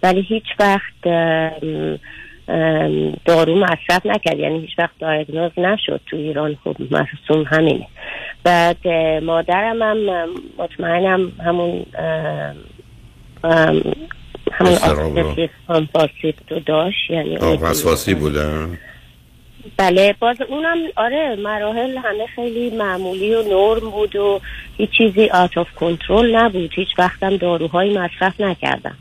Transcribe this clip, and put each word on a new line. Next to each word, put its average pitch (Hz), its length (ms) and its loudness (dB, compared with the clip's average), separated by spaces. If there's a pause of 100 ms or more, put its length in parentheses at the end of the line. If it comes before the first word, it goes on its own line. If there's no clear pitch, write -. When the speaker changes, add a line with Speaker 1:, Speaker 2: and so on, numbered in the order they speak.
Speaker 1:
ولی 185 180 4
هیچ 220 220 -4 (160)
وقت، 202 480 0
ام، 160 920 0 (480)
ام، 156 760 0
دارو 165 300 4
مصرف 180 500 2
نکرد، 202 340 -2
یعنی 156 200 -2
هیچ 156 200 -10
وقت 170 200 -2
دایگنوز 156 580 -2
نشد 185 520 0
تو 160 80 -8
ایران. 151 460 -4
خب - 120 -6 (160)
مرسوم 147 560 0
همینه. 156 400 2 (560)
بعد، 175 420 4
اه، 160 340 2
مادرم 175 640 0
هم، 214 280 0
ام، 170 200 -4 (280)
مطمئنم 180 760 0 (140)
همون، 175 400 -2 (120)
ام، 151 580 -6 (880)
ام، 160 380 4 (680)
همون - 220 4
Speaker 2:
اضطراب 78 460 2
رو. - 80 0
Speaker 1:
آبسسیو 156 220 -4 (180)
کامپالسیو 156 640 0 (160)
رو 160 100 -4
داشت، 160 500 -2
یعنی 160 280 -4
Speaker 2:
آه، 82 100 0
Speaker 1:
اون 78 100 2
Speaker 2:
وسواسی 82 560 0
بودن؟ 76 640 -2 (1000)
Speaker 1:
بله، 190 420 4
باز 233 180 2 (120)
اونم، 320 280 -2 (180)
آره، 262 480 -2
مراحل 220 540 -4
همه 226 380 -4
خیلی 240 420 -4
معمولی 190 580 -2
و 226 60 0
نرم 214 480 2
بود 208 260 -2
و 202 260 0 (360)
هیچ 208 200 0
چیزی 214 300 6
out 180 240 4
of - 280 -4
control 196 560 2
نبود. 190 400 2
هیچ 185 120 -2 (100)
وقتم 190 400 0
داروهایی 175 600 0
مصرف 185 440 -2
نکردم. 139 600 -4